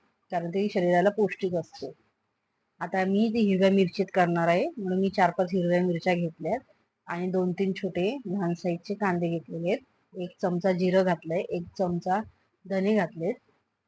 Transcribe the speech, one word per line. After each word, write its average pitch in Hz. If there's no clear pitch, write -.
कारण 170
ते 196
शरीराला 180
पौष्टिक 190
असते. -
आता 190
मी 202
ती 233
हिरव्या 190
मिरचीत 190
करणार 170
आहे, 190
म्हणून 185
मी 190
चार 180
पाच 185
हिरव्या 175
मिरच्या 180
घेतल्यात 170
आणि 175
दोन 185
तीन 190
छोटे 190
लहान 180
साईजचे 175
कांदे 180
घेतलेले 165
आहेत. 269
एक 180
चमचा 180
जिरं 185
घातलंय, 170
एक 175
चमचा 185
धने 196
घातलेत 175